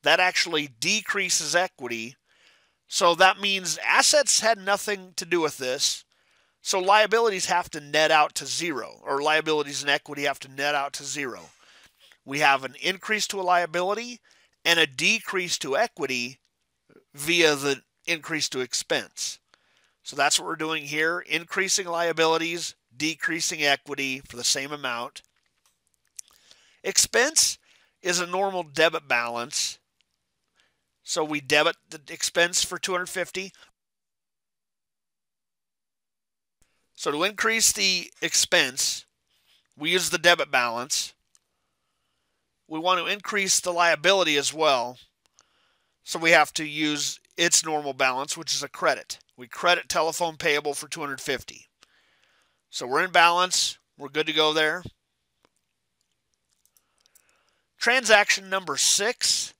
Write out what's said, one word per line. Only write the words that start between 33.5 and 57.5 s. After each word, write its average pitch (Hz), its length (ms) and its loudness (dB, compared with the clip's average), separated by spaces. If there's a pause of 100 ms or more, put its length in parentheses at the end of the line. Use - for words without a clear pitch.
So - 160 -4
to 147 120 -2
increase 220 480 0
the 190 400 -2 (100)
expense, - 840 0 (720)
we 160 140 -4
use 175 180 0
the 170 80 0
debit 160 320 4
balance. 123 640 -2 (1500)
We 160 120 -8
want 180 200 2
to 165 120 -2
increase 196 480 0
the 185 120 -2
liability 170 680 4
as 135 140 0
well. 135 460 0 (1080)
So - 140 -8
we 165 140 2
have 156 220 6
to 160 120 -4
use 147 540 -4 (180)
its 170 260 2
normal 147 300 -4
balance, 131 420 -2
which 160 200 -6
is 139 80 -6
a 139 60 -10
credit. - 500 -2 (180)
We 123 100 -20
credit 175 420 0
telephone 160 480 -2
payable 147 360 -2
for 147 140 -10
two 170 140 -10
hundred 139 200 -8
fifty. - 460 -8 (1040)
So - 160 -8
we're 143 160 2
in 185 80 -2
balance. 175 680 4 (200)
We're 143 120 -14
good 151 160 -2
to 156 80 -4
go 156 200 4
there. 156 300 0 (3000)